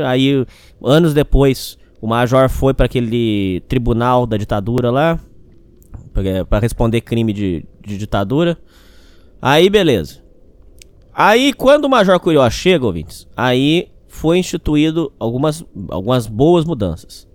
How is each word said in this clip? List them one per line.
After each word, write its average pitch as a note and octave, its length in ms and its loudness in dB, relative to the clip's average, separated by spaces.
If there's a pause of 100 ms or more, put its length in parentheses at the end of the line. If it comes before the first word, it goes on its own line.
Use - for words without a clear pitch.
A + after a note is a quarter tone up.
Aí, C3+ 440 0 (380)
anos D3+ 300 4
depois, C#3 640 0 (240)
o A2+ 60 -8
Major B2 420 2
foi C3+ 240 0
pra C3 140 0
aquele A2 800 -2
tribunal B2 580 0
da A2 100 -4
ditadura A2+ 540 -4
lá, D#3 300 0 (920)
pra, F#2+ 340 -2
pra G#2+ 140 -2
responder A#2 420 -2
crime A#2 300 -2
de, G2 320 -4 (220)
de G2+ 120 -10
ditadura. A#2 600 -2 (840)
Aí, D#3+ 300 4
beleza. D#3 500 0 (960)
Aí, A3+ 400 2
quando D4 320 2
o C#4 40 -2
Major G3 300 4
Curió C#3+ 300 2
chega, E3 360 0
ouvintes, E2+ 420 -8 (100)
aí C3+ 520 0 (180)
foi E3+ 320 -2
instituído D#3+ 800 -2
algumas, C#3+ 440 -4 (260)
algumas A2+ 360 -2
boas D3 400 2
mudanças. G#2+ 680 -8